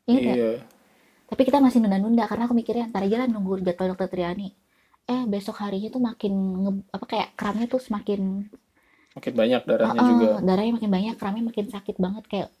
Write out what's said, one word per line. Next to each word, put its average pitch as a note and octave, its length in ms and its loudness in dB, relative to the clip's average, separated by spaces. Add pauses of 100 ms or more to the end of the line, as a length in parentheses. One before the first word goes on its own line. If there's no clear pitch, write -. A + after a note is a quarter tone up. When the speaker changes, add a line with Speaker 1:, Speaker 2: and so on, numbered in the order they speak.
Speaker 1:
Ingat B3 160 4
nggak? B2 160 2
Speaker 2:
Iya. A2+ 160 2 (800)
Speaker 1:
Tapi G#3+ 160 2
kita C4+ 80 4
masih B3+ 240 6
nunda-nunda G#3 480 2
karena G#3+ 160 -2
aku B3 80 0
mikirnya A3+ 400 0
ntar F#3+ 80 -2
aja A3+ 240 0
lah - 20 -2
nunggu F#3+ 380 -2
jadwal F3+ 320 -2
dokter F#3 160 -4
Triani. F3+ 400 -4 (500)
Eh, B3 240 -4
besok G3+ 320 -4
harinya G3+ 320 -4
tuh C4 80 -4
makin A3 320 -2 (320)
nge-, G3 220 -2 (100)
apa, G3 80 -8
kayak - 320 -4
kramnya G#3+ 320 -2
tuh B3+ 160 -2
semakin G3+ 640 -4 (680)
Speaker 2:
Makin - 220 -8
banyak A2+ 320 2
darahnya A3 320 2
Speaker 1:
Heeh, B3 160 6
Speaker 2:
juga. A3+ 140 4 (100)
Speaker 1:
darahnya F#3+ 340 2
makin A3 220 -2
banyak, G#3+ 240 -2
kramnya G#3+ 240 -4
makin G#3+ 240 -4
sakit G3+ 320 -10
banget, G3 260 -4
kayak, F#3+ 220 -6 (120)